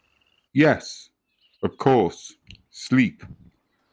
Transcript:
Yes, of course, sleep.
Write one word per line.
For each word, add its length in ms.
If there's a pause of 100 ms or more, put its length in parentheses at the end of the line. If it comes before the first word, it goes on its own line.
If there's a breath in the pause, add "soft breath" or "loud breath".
(520)
Yes, 580 (520)
of 160
course, 560 (360)
sleep. 520 (720)